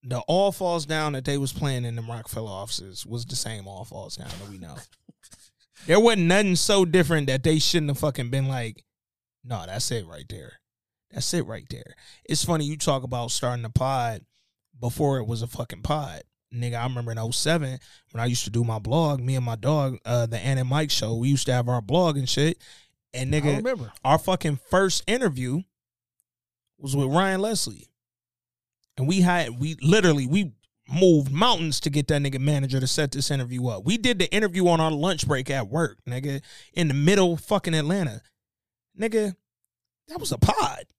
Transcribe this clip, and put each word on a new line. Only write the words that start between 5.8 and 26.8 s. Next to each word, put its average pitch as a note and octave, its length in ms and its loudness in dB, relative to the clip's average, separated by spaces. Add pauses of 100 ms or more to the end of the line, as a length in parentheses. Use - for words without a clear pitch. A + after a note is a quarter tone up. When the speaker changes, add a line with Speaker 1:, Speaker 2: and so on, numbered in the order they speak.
Speaker 1:
There F3 140 6
wasn't A3 280 6
nothing F#3+ 280 6
so G3 300 4
different D#3+ 420 4
that C3 160 0
they D#3 160 4
shouldn't D#3 300 2
have C#3 100 -2
fucking C3+ 300 -2
been C3+ 180 0
like, A#2+ 380 -6 (580)
"No, A2+ 220 -8
that's F#2+ 260 -4
it A2 160 -4
right D#2 220 -16
there. C#2+ 240 -14 (580)
That's - 220 -4
it E3+ 120 0
right G2+ 240 -12
there." - 260 -14 (280)
It's - 220 -2
funny D#3+ 180 0
you D3+ 140 -4
talk C#3 260 0
about B2 280 -6
starting A#2+ 340 -4
a A2 40 -8
pod B2 520 0 (580)
before C3+ 380 0
it A2+ 100 -4
was A#2 140 -4
a A#2 60 -6
fucking A2+ 340 -12
pod. C#3 420 -6 (320)
Nigga, A#2+ 200 -4
I A#2 100 -4
remember B2 260 -6
in A2 60 -6
oh A2+ 140 -4
seven C#3+ 480 -2 (320)
when A2+ 120 -6
I A#2+ 40 0
used A#2+ 180 -2
to - 40 -6
do A#2 140 0
my A2+ 160 -2
blog, C#3+ 400 0
me B2+ 160 -2
and B2+ 80 -2
my A#2 140 -4
dog, C3+ 480 0
uh, A#2+ 200 2
the A2+ 140 -4
Ann C3 180 0
and B2+ 120 -2
Mike D3 200 0
show, A2+ 260 0
we A#2 120 0
used C#3 200 2
to B2+ 60 2
have A#2+ 140 0
our B2 140 0
blog D3+ 360 2
and C3 120 -2
shit. D#3 300 0 (540)
And C3 220 -2
Speaker 2:
I D3+ 60 2
Speaker 1:
nigga, C#3+ 160 2
Speaker 2:
remember. G#3+ 340 -4 (140)
Speaker 1:
our C#3+ 120 6
fucking E3 420 0 (100)
first F#3+ 360 2
interview E3 580 0 (1120)
was C3+ 180 -4